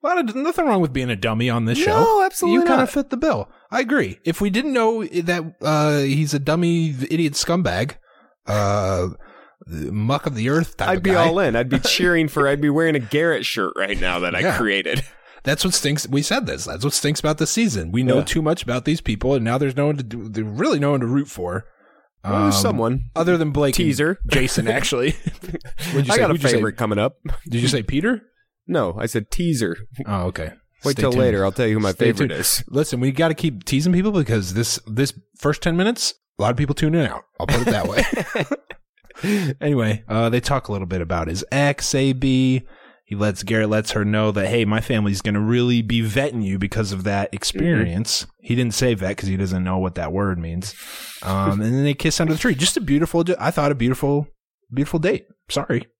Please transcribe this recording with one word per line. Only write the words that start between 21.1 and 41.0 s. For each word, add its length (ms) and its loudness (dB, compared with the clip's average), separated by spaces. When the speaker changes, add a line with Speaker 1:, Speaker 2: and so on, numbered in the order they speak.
Speaker 1:
for. 380 -6
Speaker 2:
Well, 200 0
there's 120 4
Speaker 1:
Um, 60 2
Speaker 2:
someone. 380 0
Speaker 1:
other 200 4
than 140 0
Blake 280 2
and 80 2
Speaker 2:
Teaser. 320 0
Speaker 1:
Jason, 400 2
Speaker 2:
<laughs> 20 0
Speaker 1:
actually. 420 0
What'd 140 2
you 60 2
Speaker 2:
I 40 4
Speaker 1:
say? 40 4
Speaker 2:
got 100 4
a 40 2
Speaker 1:
Who'd 80 -2
you 60 4
say? 60 4
Speaker 2:
favorite 220 0
coming 240 0
up. 160 0
Speaker 1:
Did 140 0
you 60 2
say 140 0
Peter? 400 0
Speaker 2:
No, 280 0
I 80 -4
said 240 -4
teaser. 480 0
Speaker 1:
Oh, 200 -2
okay. 260 -6
Speaker 2:
Wait 80 0
Speaker 1:
Stay 80 -2
Speaker 2:
till 120 2
Speaker 1:
tuned. 100 4
Speaker 2:
later. 200 4
I'll 100 2
tell 140 0
you 80 2
who 60 2
my 120 2
Speaker 1:
Stay 140 2
Speaker 2:
favorite 220 2
Speaker 1:
tuned. 120 -6
Speaker 2:
is. 280 0
Speaker 1:
Listen, 320 -2
we 120 2
gotta 200 2
keep 320 -4
teasing 300 2
people 180 2
because 400 0
this, 340 -2
this 280 -2
first 240 -2
ten 120 2
minutes, 380 0
a 40 0
lot 80 2
of 80 0
people 160 0
tuning 320 2
out. 160 -6
I'll 60 -4
put 160 2
it 80 2
that 180 0
way. 160 0
Speaker 2:
<laughs> 1160 -6
Speaker 1:
Anyway, 480 0
uh, 200 0
they 100 2
talk 300 -2
a 40 -4
little 140 -4
bit 140 -4